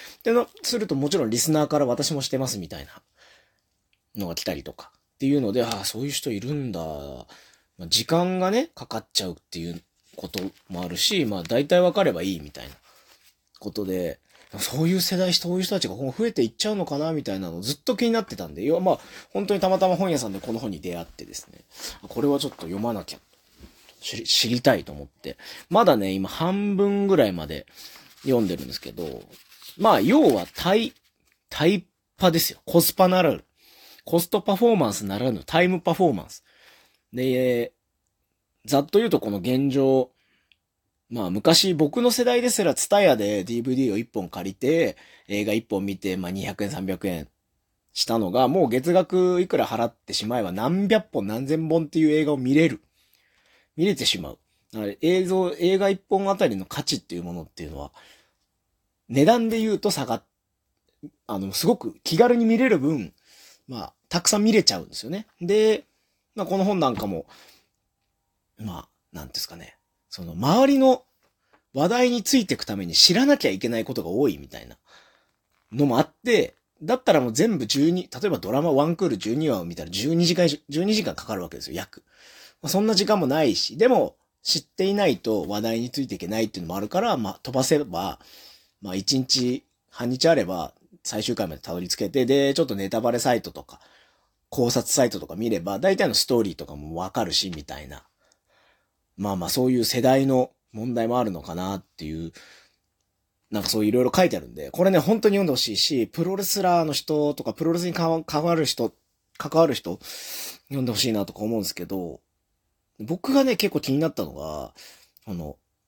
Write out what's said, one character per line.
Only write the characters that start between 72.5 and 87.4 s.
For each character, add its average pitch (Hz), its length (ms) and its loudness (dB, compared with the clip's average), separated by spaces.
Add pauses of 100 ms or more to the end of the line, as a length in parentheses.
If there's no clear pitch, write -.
い - 20 0
く - 80 -12
た 101 120 -6
め 95 100 -6
に 85 80 -8
知 - 200 6
ら 247 120 4
な 285 120 6
き - 80 -2
ゃ 117 40 2
い 95 80 -4
け 120 100 -2
な 117 100 -2
い 113 60 -4
こ 131 100 -8
と 120 80 -4
が 80 60 -8
多 120 200 2
い 78 100 -2
み 67 100 -18
た 60 120 -16
い 58 80 -18
な 57 80 -20 (960)
の 139 140 2
も 123 120 4
あ 151 40 6
っ - 100 -2 (120)
て、 220 300 2 (280)
だ 220 140 0
っ 254 60 -14
た - 100 4
ら 156 80 6
も 123 80 0
う 113 40 -4
全 180 260 2
部 117 80 -2
十 143 240 2
二、 180 120 0
例 - 240 -8
え - 20 0
ば 151 100 0
ド 92 140 -6
ラ 135 80 2
マ 160 120 0
ワ 143 140 4
ン 165 100 0
ク 190 100 -2
ー - 40 0
ル 107 80 -2
十 107 160 -4
二 156 140 0
話 107 120 0
を 87 40 -8
見 85 100 -10
た 80 100 -12
ら 82 60 -12
十 113 240 -2
二 170 120 4
時 165 100 2
間、 175 120 4 (200)
十 156 160 -2
二 214 100 0
時 214 100 0
間 90 100 -6
か - 120 -14
か 110 80 -6
る 92 80 -4
わ 80 60 -10
け - 80 -16
で - 60 -14
す - 80 -12
よ、 67 60 -8
約。 - 280 -12 (600)
ま 151 40 -6
あ、 - 20 -4
そ 190 100 2
ん 214 60 2
な 220 80 2
時 196 100 4
間 202 160 4
も 151 60 2
な 147 160 2
い - 140 4
し、 - 200 -4
で 220 120 6
も、 196 280 2 (260)
知 - 180 -2
っ - 20 -10
て - 240 -2
い 196 80 2
な 202 120 2
い 120 120 2
と 104 280 -2
話 104 140 -4
題 113 200 -2
に 123 100 -6
つ 139 100 -6
い 127 80 -4
て 98 60 -8
い 87 40 -10
け 87 100 -8
な 107 120 -2
い 113 40 2
っ 107 40 -2
て 95 120 -12
い - 20 -8
う 82 40 -8
の 80 40 -8
も 90 60 -4
あ 98 40 -4
る 107 80 -6
か 190 140 -2
ら、 214 160 0
ま 101 140 -4
あ、 - 100 -16